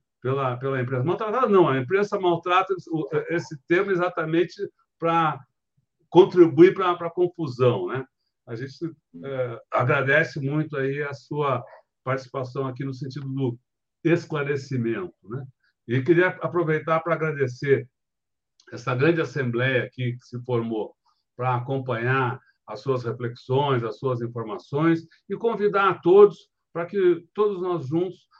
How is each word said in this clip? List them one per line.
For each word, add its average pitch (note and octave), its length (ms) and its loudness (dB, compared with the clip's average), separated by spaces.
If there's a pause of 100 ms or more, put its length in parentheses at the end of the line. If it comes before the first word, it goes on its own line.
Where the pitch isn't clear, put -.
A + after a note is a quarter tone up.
(200)
pela, C3 360 -2
pela C3+ 240 -4
imprensa. B2 240 -2
Maltratado G#3+ 440 0
não, F#3 200 6
a C3 100 0
imprensa G3 400 -2
maltrata F#3 560 0 (160)
o, D#3 180 -4 (220)
esse E3 260 -6 (120)
termo G3 240 2
exatamente F3 600 0 (440)
pra E3 420 0 (720)
contribuir F3 640 8
pra, F#3 220 0
pra E3+ 120 -6
confusão, B2+ 800 0
né? C3 180 -4 (420)
A A#2+ 100 -10
gente, C3+ 360 -10 (320)
é, B2+ 460 -6
agradece D3 720 2
muito D3 360 -4
aí C#3 260 -4
a C#3+ 120 -8
sua C#3 500 -4 (380)
participação C3 640 -6
aqui C3 180 -8
no C3+ 80 -6
sentido C3+ 360 -10
do C3+ 280 -2 (460)
esclarecimento, C#3 1200 -2
né? B2+ 240 -12 (400)
E B2+ 160 -2
queria F3 260 4
aproveitar D#3+ 720 -2
pra E3 140 -2
agradecer C#3+ 720 -2 (840)
essa B2 220 -4
grande D#3 260 2
assembleia B2+ 640 -2
aqui A#2+ 320 -6
que - 80 -20
se A#2+ 180 -12
formou A2+ 540 -4 (400)
pra B2 180 -2
acompanhar B2 840 -2 (260)
as G#2+ 140 -12
suas B2+ 240 -4
reflexões, A#2+ 800 -2
as A2 140 -8
suas B2+ 220 -2
informações, A#2+ 840 -2 (220)
e G3 80 -6
convidar G3+ 540 0
a E3+ 80 0
todos G3+ 500 6 (240)
pra E3+ 140 -6
que F3+ 480 2
todos G3+ 260 0
nós F3 260 -4
juntos F3 420 -4 (120)